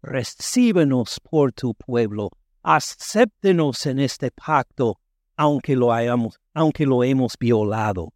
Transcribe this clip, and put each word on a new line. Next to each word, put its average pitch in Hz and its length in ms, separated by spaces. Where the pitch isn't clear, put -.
recíbenos 139 1160
por 143 340
tu 120 200
pueblo, 107 560
acéptenos 170 1200
en 135 140
este 131 300
pacto, 131 720
aunque 147 400
lo 120 180
hayamos, 117 460
aunque 156 320
lo 127 180
hemos 131 340
violado. 107 800